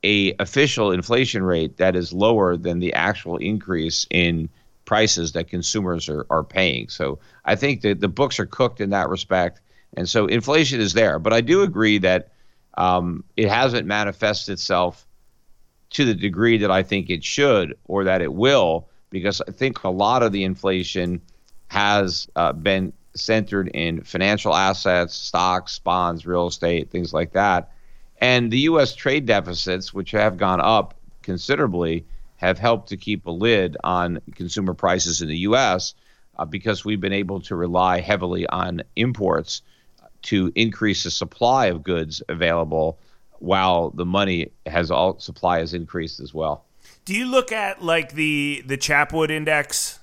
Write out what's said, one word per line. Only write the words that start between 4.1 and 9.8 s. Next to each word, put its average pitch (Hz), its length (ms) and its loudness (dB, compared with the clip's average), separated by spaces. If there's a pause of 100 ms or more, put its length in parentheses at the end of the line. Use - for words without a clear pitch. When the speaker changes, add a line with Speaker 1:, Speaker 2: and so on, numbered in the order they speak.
Speaker 1:
in 85 360 0 (380)
prices 107 480 0
that 85 140 -4
consumers 90 640 -4
are, 76 220 -4
are 80 120 -2
paying. 71 460 -2
So 69 300 -4 (260)
I 104 100 2
think 139 260 -2
that 101 180 0
the 104 80 0
books 131 320 -2
are 92 80 -4
cooked 120 340 -2
in 101 80 -2
that 95 180 0
respect. 90 540 -2 (340)